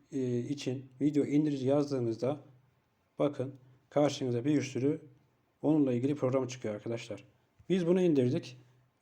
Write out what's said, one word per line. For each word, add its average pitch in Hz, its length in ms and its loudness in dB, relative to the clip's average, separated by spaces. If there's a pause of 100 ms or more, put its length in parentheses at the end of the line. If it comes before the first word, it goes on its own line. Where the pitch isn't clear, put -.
(120)
e, 127 280 -2
için 131 520 -6 (100)
video 143 240 2
indirici 143 420 0
yazdığınızda 135 720 0 (800)
bakın 143 400 -2 (300)
karşınıza 131 560 0
bir 147 160 2
sürü 143 400 -2 (600)
onunla 139 320 2
ilgili 135 220 0
program 131 320 0
çıkıyor 107 280 -8
arkadaşlar. 107 500 -8 (440)
Biz 175 180 2
bunu 185 140 4
indirdik 147 560 2 (440)